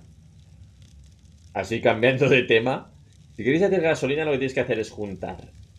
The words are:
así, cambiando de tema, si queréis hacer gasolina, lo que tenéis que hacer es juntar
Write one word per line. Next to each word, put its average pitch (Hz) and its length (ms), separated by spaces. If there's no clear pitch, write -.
así, 101 280
cambiando 127 480
de 127 140
tema, 123 500
si 107 80
queréis 151 200
hacer 185 180
gasolina, 151 440
lo 151 60
que 135 60
tenéis 131 160
que 131 80
hacer 113 180
es 107 100
juntar 95 640